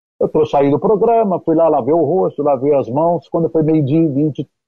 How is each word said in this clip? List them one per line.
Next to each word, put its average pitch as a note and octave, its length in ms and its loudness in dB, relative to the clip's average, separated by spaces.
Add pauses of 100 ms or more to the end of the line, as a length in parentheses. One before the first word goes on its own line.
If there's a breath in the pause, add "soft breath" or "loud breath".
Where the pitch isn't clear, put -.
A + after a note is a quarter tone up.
(200)
eu G3+ 80 0
tô D#3 180 0
saindo C#3+ 260 0
do D3 80 0
programa, G#3+ 600 0
fui E3 160 -2
lá, E3 140 2
lavei C#3 240 0
o E3+ 100 2
rosto, E3+ 400 -2
lavei C#3+ 320 0
as B2 140 -2
mãos. D#3+ 400 -2
Quando E3 200 -2
foi D#3+ 140 0
meio-dia D#3 380 2
e E3 60 2
vinte, C#3+ 420 -4 (180)